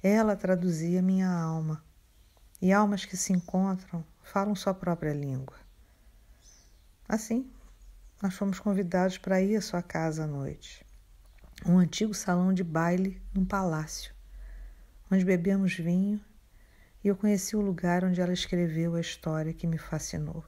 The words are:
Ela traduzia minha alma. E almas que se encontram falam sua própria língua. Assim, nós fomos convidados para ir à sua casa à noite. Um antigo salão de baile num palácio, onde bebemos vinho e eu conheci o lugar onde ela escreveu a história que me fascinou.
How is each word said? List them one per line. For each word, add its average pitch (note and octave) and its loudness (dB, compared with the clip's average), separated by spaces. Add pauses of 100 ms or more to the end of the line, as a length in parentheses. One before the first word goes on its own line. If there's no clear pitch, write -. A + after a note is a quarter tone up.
Ela G#3+ 4
traduzia F3+ 2
minha F#3 2
alma. D#3+ -2 (760)
E F#3 4
almas G3+ 4
que - -10
se - 0
encontram F#3 -2 (180)
falam G3+ -2
sua G3 -2
própria E3+ -2
língua. C3+ -6 (1500)
Assim, A3+ -2 (720)
nós F#3+ -2
fomos G3 -2
convidados F#3 0
para F#3+ 2
ir G3 2
à G#3 0
sua F3 -4
casa D#3+ -2
à D#3 -4
noite. C#3+ -8 (800)
Um F3+ 6
antigo G#3 2
salão F#3 2
de F#3 2
baile F3 0 (140)
num F#3+ 2
palácio, F3 -4 (960)
onde F#3+ 4
bebemos F#3 2
vinho F#3+ 0 (840)
e G3+ 2
eu G3+ 4
conheci G#3 0
o G#3 2
lugar F3+ 0
onde F3+ 0
ela F3+ 0
escreveu E3+ 0
a E3+ 0
história D#3 -4
que E3 -8
me E3 0
fascinou. D#3 -6